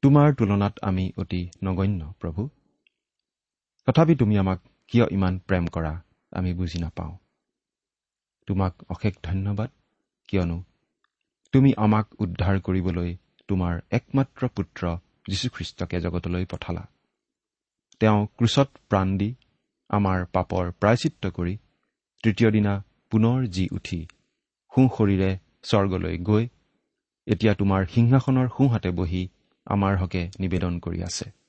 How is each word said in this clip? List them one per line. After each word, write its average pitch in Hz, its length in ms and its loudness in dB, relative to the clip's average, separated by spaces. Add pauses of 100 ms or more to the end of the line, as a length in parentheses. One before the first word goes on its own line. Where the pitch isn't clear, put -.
তোমাৰ 143 320 6
তুলনাত 101 460 2
আমি 95 240 -2 (120)
অতি 90 240 -4 (220)
নগণ্য 95 380 -2 (180)
প্ৰভু। 85 220 -8 (1500)
তথাপি 165 280 4
তুমি 107 220 2
আমাক 95 220 0 (320)
কিয় 117 200 4
ইমান 92 280 0
প্ৰেম 90 280 -2
কৰা, 80 260 -4 (380)
আমি 90 220 -4
বুজি 87 260 -6
নাপাওঁ। 82 340 -8 (1300)
তোমাক 95 260 0 (160)
অশেষ 95 240 -4 (100)
ধন্যবাদ, 98 460 -4 (600)
কিয়নো 87 280 -2 (960)
তুমি 135 240 6
আমাক 107 280 2 (160)
উদ্ধাৰ 95 400 -2
কৰিবলৈ 87 480 -2 (400)
তোমাৰ 90 240 0 (180)
একমাত্ৰ - 580 -2
পুত্ৰ - 340 -8 (420)
যীশুখ্ৰীষ্টকে 95 760 -6
জগতলৈ 87 440 -4
পঠালা। - 380 -10 (1160)
তেওঁ 107 180 4 (160)
ক্ৰুচত 127 340 2 (180)
প্ৰাণ 95 200 2 (100)
দি 101 120 0 (600)
আমাৰ 98 280 2 (160)
পাপৰ 92 380 -2
প্ৰায়চিত্ৰ 110 600 0
কৰি 87 220 -4 (680)
তৃতীয় 113 280 4
দিনা 104 220 2 (320)
পুনৰ 113 420 2
জি 92 240 -2
উঠি 92 280 -8 (720)
সোঁশৰীৰে 98 600 4 (320)
স্বৰ্গলৈ 92 560 0
গৈ 107 260 2 (840)
এতিয়া 107 260 2
তোমাৰ 98 320 2
সিংহাসনৰ 127 640 2
সোঁহাতে 120 420 0
বহি 90 320 -2 (440)
আমাৰ 98 300 2
হকে 92 240 -2 (180)
নিবেদন 90 400 -2
কৰি 87 240 -8
আছে। - 240 -10 (220)